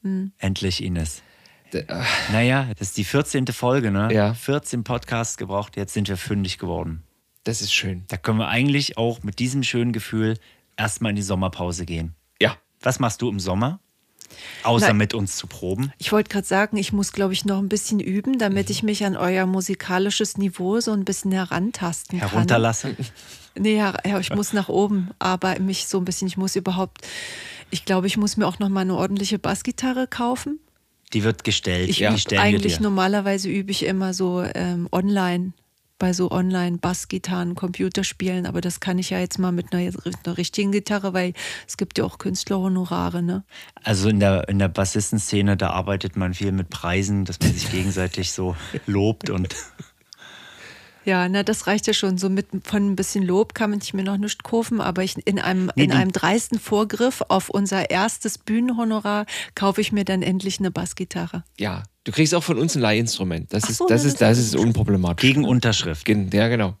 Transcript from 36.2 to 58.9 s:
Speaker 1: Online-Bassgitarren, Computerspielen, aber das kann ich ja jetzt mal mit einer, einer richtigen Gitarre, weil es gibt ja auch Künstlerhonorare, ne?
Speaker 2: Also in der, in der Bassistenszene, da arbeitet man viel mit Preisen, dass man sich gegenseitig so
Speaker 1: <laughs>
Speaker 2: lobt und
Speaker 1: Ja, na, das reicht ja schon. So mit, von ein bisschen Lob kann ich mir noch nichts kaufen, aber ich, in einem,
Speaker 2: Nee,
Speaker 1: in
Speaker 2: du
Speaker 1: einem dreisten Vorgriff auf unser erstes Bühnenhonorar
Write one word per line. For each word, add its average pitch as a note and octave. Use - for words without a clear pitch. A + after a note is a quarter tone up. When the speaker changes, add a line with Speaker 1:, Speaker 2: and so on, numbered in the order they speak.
Speaker 1:
Online-Bassgitarren, F3+
Computerspielen, F#3
aber F#3
das F3
kann F#3
ich F3+
ja F#3
jetzt F3+
mal F3+
mit F3
einer, F3+
einer F3
richtigen G3
Gitarre, G3+
weil F3+
es -
gibt -
ja -
auch -
Künstlerhonorare, F#3
ne? F#3
Speaker 2:
Also G2+
in G#2+
der, G2
in G2
der G2
Bassistenszene, G2+
da F2+
arbeitet F#2+
man F#2
viel G2
mit F#2
Preisen, G2
dass F2+
man -
sich -
gegenseitig F#2
so F#2
Speaker 1:
<laughs> -
Speaker 2:
lobt G#2
und F#2
Speaker 1:
Ja, F3+
na, G3
das G#3+
reicht G3+
ja A3
schon. F#3+
So F#3+
mit, G3
von G3+
ein F#3+
bisschen G3
Lob F#3
kann G#3+
ich -
mir F#3+
noch G3
nichts G#3
kaufen, A#3
aber F#3
ich, F#3+
in G3
einem, F#3
Speaker 2:
Nee, D3
Speaker 1:
in D3+
Speaker 2:
du C4+
Speaker 1:
einem F#3+
dreisten G#3
Vorgriff G#3+
auf F#3+
unser G3
erstes G#3
Bühnenhonorar A3